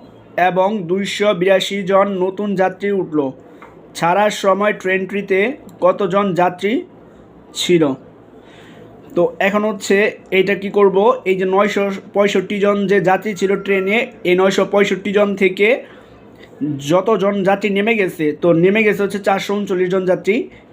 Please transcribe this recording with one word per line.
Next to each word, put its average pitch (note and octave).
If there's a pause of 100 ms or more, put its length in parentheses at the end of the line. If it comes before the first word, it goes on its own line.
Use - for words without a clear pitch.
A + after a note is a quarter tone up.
(380)
এবং F#3 (140)
দুইশো G3
বিরাশি F#3+
জন G3
নতুন F#3+
যাত্রী F#3
উঠল। D#3 (720)
ছাড়ার G3
সময় G3+
ট্রেনটিতে F#3+ (400)
কতজন F#3
যাত্রী F3+ (800)
ছিল? E3+ (1300)
তো F3 (160)
এখন G3+
হচ্ছে G#3 (340)
এইটা F#3+
কি G3
করব, F#3+ (280)
এই F#3
যে F#3+
নয়শো G3+ (300)
পঁয়ষট্টি G3+
জন G3+ (120)
যে G3+
যাত্রী F#3
ছিল F#3+
ট্রেনে, G3 (260)
এই F3+
নয়শো F#3+
পঁয়ষট্টি G3+
জন G3+
থেকে G3 (1200)
যতজন F#3+ (100)
যাত্রী G3
নেমে G3+
গেছে, F3 (140)
তো F3
নেমে F#3+
গেছে G3+
হচ্ছে G3
চারশো G3
ঊনচল্লিশ F#3+
জন F#3+
যাত্রী। F3+ (380)